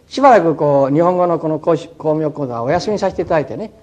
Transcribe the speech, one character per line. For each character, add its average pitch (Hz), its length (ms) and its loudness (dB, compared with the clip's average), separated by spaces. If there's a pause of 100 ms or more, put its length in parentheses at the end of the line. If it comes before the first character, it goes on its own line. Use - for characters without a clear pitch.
し - 120 -6
ば 269 100 6
ら 208 120 6
く 165 140 2
こ 143 340 2
う、 139 40 0
日 156 60 2
本 180 160 2
語 180 100 2
の 170 120 0
こ 165 100 -4
の 156 120 -4
講 165 160 0
師-、 - 200 -10
公 156 180 -2
明 156 160 -2
講 151 160 -8
座 120 80 -8
は 117 80 -6
お 127 80 -4
休 175 200 -2
み 202 80 -2
さ 190 120 -2
せ - 60 -12
て 185 60 -4
い - 20 -2
た - 60 -8
だ 175 100 2
い - 60 -6
て - 100 -12
ね。 208 160 -12 (100)